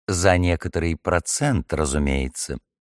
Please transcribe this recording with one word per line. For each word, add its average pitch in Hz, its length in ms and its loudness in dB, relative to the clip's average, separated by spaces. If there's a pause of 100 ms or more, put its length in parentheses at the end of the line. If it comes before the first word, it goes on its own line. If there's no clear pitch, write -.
«За 90 320 4
некоторый 85 560 0
процент, 90 760 -2
разумеется». 69 840 -2 (280)